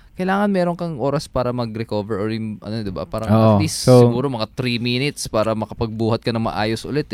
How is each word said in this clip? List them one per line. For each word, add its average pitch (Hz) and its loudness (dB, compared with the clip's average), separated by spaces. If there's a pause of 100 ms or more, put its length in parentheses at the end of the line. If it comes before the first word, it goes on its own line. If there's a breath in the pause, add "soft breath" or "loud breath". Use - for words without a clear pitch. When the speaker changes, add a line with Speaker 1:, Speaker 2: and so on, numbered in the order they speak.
(120)
Speaker 1:
kailangan 196 0
meron 175 2
kang 170 -8
oras 139 -2
para 123 -4
mag-recover 110 -4
or 107 -2
yung, 110 -6
ano, 110 -8
di 101 -8
ba? 90 -6
Parang 110 -4
Speaker 2:
Oo. 110 6 (140)
Speaker 1:
at 98 4
least - -4
Speaker 2:
So 123 8
Speaker 1:
siguro 120 2
mga 110 -4
three 120 -2
minutes 123 -4
para 110 2
makapagbuhat 110 -2
ka - -6
na 113 0
maayos 107 -2
ulit 143 -4